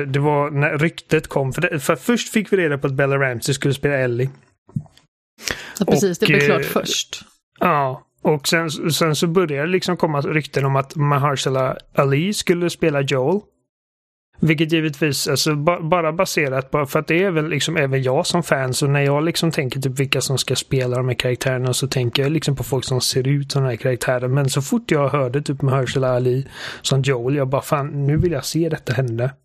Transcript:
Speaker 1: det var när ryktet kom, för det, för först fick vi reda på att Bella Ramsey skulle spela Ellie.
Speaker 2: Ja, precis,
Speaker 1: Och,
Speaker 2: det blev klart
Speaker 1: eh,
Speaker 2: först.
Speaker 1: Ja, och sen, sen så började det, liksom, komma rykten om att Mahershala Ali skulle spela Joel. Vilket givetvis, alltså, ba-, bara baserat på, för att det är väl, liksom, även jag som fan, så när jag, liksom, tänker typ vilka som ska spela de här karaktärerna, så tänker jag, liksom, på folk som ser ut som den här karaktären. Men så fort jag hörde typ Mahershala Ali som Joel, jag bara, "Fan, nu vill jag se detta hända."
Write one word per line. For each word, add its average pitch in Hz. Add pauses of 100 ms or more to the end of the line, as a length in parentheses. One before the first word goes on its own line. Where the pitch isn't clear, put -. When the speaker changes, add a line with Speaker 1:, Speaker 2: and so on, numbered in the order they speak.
Speaker 1:
det 139
var 147
när 147
ryktet 156
kom, 135
för -
det, 175
för 160
först -
fick 214
vi 196
reda 151
på 143
att 139
Bella 139
Ramsey 135
skulle 139
spela 143
Ellie. 127 (1500)
Speaker 2:
Ja, 190
precis, 170
Speaker 1:
Och, -
Speaker 2:
det 156
blev 143
klart 151
Speaker 1:
eh, 139
Speaker 2:
först. - (380)
Speaker 1:
Ja, 143 (140)
och 151
sen, 165
sen 160
så 175
började 165 (120)
det, 180
liksom, 180
komma 151
rykten 143
om 139
att 135
Mahershala 139 (180)
Ali 147
skulle 175
spela 143
Joel. 139 (1040)
Vilket 160
givetvis, 156
alltså, 151
ba-, 165
bara 160
baserat 151
på, 147
för 156
att 151
det 170
är 196
väl, 156
liksom, 160
även 135
jag 135
som 175
fan, 131
så 143
när 143
jag, 143
liksom, 165
tänker 135
typ 135
vilka 135
som 131
ska -
spela 127
de 127
här 123
karaktärerna, 127
så 135
tänker 131
jag, 139
liksom, 151
på 131
folk 127
som 127
ser 131
ut 143
som 139
den 135
här 113
karaktären. 127
Men 139
så 139
fort 233
jag 147
hörde 131
typ 143
Mahershala 131
Ali 127 (340)
som 139
Joel, 131
jag 135
bara, 131
"Fan, 143
nu 151
vill 170
jag 135
se 165
detta 147
hända." 120 (140)